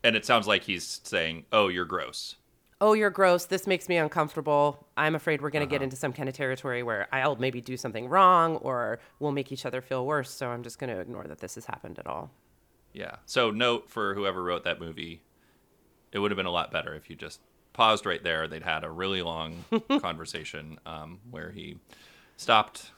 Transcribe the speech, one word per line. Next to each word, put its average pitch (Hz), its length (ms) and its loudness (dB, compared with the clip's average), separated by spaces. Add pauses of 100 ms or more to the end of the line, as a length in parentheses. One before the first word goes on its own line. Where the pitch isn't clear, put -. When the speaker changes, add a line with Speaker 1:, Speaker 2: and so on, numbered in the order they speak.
Speaker 1:
and 113 140 4
it 107 80 -2
sounds 113 220 4
like 101 180 4
he's - 400 -6
saying, 82 480 -2
"Oh, 104 160 6
you're 90 160 0
gross." 82 520 -6 (440)
Speaker 2:
"Oh, 214 120 6
you're 214 180 4
gross. 180 360 4
This 185 200 -2
makes 185 220 0
me 175 80 2
uncomfortable. 151 920 2 (100)
I'm 156 180 2
afraid 151 260 0
we're 147 100 -4
gonna 147 140 0
get 143 120 0
Speaker 1:
Uh-huh. 135 80 0
Speaker 2:
into 131 120 -6
some 135 160 -4
kind 135 160 -4
of 131 60 -6
territory 131 480 -4
where 113 300 -2
I'll 135 240 2
maybe 123 260 -2
do 127 160 -8
something 117 300 -6
wrong 170 480 8
or 120 420 -2 (220)
we'll 147 120 0
make 139 200 -4
each 135 120 -10
other 127 160 -4
feel 127 240 -2
worse. 139 260 0
So - 180 -6
I'm 120 160 -6
just 117 160 -14
gonna 120 180 -4
ignore 92 260 -8
that 76 140 -12
this - 160 -10
has 113 120 -14
happened - 340 -10
at - 60 -12
all." - 240 -8 (600)
Speaker 1:
Yeah. - 320 -12
So 120 280 2
note 117 360 0
for 101 260 -2
whoever 98 280 -2
wrote 87 220 -2
that 82 160 -2
movie, 82 420 -12 (920)
it 104 60 -4
would 101 120 2
have 101 60 -2
been 92 100 -2
a 90 40 -2
lot 87 220 0
better 76 220 -4
if 76 140 -16
you 80 80 -16
just - 240 -14 (320)
paused 110 340 6
right 87 160 -2
there. 80 260 0
They'd 80 160 -10
had 78 200 -2
a 80 60 -8
really 92 320 -2
long 82 480 -6
Speaker 2:
<laughs> 226 300 0
Speaker 1:
conversation, 80 840 -10
um, 80 360 -14 (100)
where 82 220 -12
he 82 260 -14 (580)
stopped - 600 2